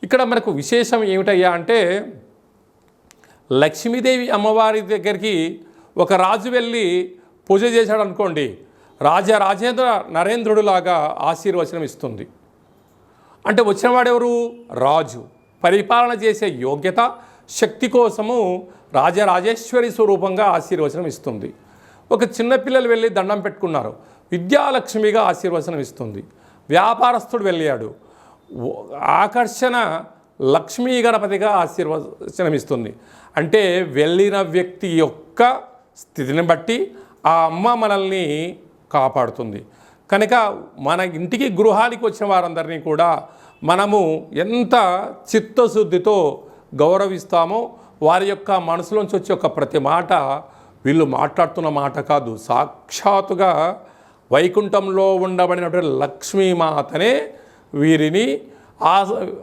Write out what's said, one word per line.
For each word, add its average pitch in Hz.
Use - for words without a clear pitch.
ఇక్కడ 254
మనకు 233
విశేషం 226
ఏమిటయ్యా 190
అంటే, 185
లక్ష్మీదేవి 240
అమ్మవారి 220
దగ్గరికి 190
ఒక 185
రాజు 190
వెళ్ళి 226
పూజ 196
చేశాడు 226
అనుకోండి, 165
రాజ 180
రాజేంద్ర 214
నరేంద్రుడులాగా 185
ఆశీర్వచనం 165
ఇస్తుంది. 117
అంటే 214
వచ్చినవాడెవరు? 240
రాజు. 127
పరిపాలన 226
చేసే 214
యోగ్యత, 165
శక్తి 220
కోసము 220
రాజరాజేశ్వరి 202
స్వరూపంగా 196
ఆశీర్వచనం 160
ఇస్తుంది. 117
ఒక 214
చిన్నపిల్లలు 254
వెళ్ళి 226
దండం 202
పెట్టుకున్నారు, 165
విద్యాలక్ష్మిగా 220
ఆశీర్వచనం 175
ఇస్తుంది. 110
వ్యాపారస్తుడు 226
వెళ్ళాడు, 151
ఓ-, 117
ఆకర్షణ 214
లక్ష్మీ 196
గణపతిగా 208
ఆశీర్వచనం 160
ఇస్తుంది. 120
అంటే 180
వెళ్ళిన 175
వ్యక్తి 180
యొక్క 170
స్థితిని 143
బట్టి 226
ఆ 165
అమ్మ 180
మనల్ని 190
కాపాడుతుంది. 123
కనుక 214
మన 151
ఇంటికి, 185
గృహానికి 220
వచ్చిన 214
వారందరినీ 165
కూడా 160
మనము 185
ఎంత 214
చిత్తశుద్ధితో 202
గౌరవిస్తామో, 185
వారి 180
యొక్క 196
మనసులోంచి 180
వచ్చే -
ఒక 175
ప్రతి 147
మాట 160
వీళ్ళు 160
మాట్లాడుతున్న 151
మాట 143
కాదు, 131
సాక్షాత్తుగా 180
వైకుంఠంలో 190
ఉండబడినటువంటి 180
లక్ష్మీమాతనే 165
వీరిని 160
ఆ-, 190